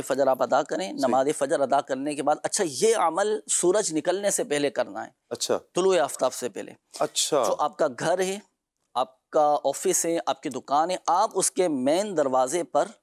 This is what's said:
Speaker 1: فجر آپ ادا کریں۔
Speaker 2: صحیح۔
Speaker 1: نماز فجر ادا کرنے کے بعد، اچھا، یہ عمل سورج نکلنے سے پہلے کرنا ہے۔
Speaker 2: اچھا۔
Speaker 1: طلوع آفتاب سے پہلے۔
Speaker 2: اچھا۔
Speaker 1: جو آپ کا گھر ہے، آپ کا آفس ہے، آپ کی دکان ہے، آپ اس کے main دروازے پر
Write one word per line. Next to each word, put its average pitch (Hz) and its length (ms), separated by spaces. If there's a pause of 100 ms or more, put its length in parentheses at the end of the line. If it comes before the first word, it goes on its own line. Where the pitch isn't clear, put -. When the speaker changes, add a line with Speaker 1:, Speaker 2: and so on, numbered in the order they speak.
Speaker 1:
فجر 135 200
آپ 131 160
ادا 127 200
کریں۔ 190 260
Speaker 2:
صحیح۔ 135 200
Speaker 1:
نماز 131 180 (120)
فجر 143 220
ادا 139 200
کرنے 143 340
کے 143 80
بعد، 147 200
اچھا، 190 220 (160)
یہ 226 160
عمل 196 440 (100)
سورج 180 440
نکلنے 180 360
سے 170 140
پہلے 143 260
کرنا 107 340
ہے۔ - 60 (200)
Speaker 2:
اچھا۔ 117 280 (160)
Speaker 1:
طلوع 185 260
آفتاب 131 320
سے 123 160
پہلے۔ 104 240 (260)
Speaker 2:
اچھا۔ 151 480
Speaker 1:
جو 180 120
آپ 147 180
کا 165 100 (120)
گھر 175 200
ہے، 190 200 (560)
آپ - 360
کا 147 340
آفس 165 420
ہے، 165 200
آپ 135 160
کی 156 60
دکان 143 420
ہے، 180 60 (100)
آپ 190 280
اس 185 160
کے 180 180
main 160 480
دروازے 135 460
پر 151 240 (160)